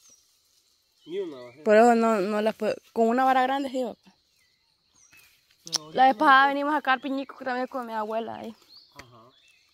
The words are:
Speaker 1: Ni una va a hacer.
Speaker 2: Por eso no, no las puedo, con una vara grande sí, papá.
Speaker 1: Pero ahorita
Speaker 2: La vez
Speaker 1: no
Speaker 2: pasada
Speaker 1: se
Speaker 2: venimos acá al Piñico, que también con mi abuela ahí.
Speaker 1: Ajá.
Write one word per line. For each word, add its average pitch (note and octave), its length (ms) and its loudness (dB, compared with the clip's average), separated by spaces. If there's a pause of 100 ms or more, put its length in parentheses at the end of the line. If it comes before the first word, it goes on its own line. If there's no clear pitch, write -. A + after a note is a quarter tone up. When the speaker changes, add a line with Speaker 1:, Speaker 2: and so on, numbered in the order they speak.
(1080)
Speaker 1:
Ni F3 120 -8
una E3 200 -8
va B2 80 -16
a A#2+ 40 -20
hacer. D3+ 140 -18
Speaker 2:
Por G#3 120 4
eso A#3 200 8
no, A3+ 240 2
no G#3 200 -2
las G#3+ 140 -2
puedo, G#3+ 200 -4 (180)
con A3+ 160 2
una B3 160 0
vara C4 180 2
grande C4+ 280 -4
sí, B3+ 140 -4
papá. - 160 -10 (1600)
Speaker 1:
Pero D3+ 200 -6
ahorita D#3+ 160 -10
Speaker 2:
La C4 60 6
vez C4 80 4
Speaker 1:
no G#3+ 40 -20
Speaker 2:
pasada C#4 260 6
Speaker 1:
se C#4 100 2
Speaker 2:
venimos C#4+ 200 -2
acá C#4 200 -2
al B3+ 80 -8
Piñico, C4+ 340 -8
que C4+ 80 -14
también B3+ 220 -4
con B3 200 -10
mi A3 60 -12
abuela A3 440 -8
ahí. A3 200 -14 (380)
Speaker 1:
Ajá. A#2+ 360 -20 (440)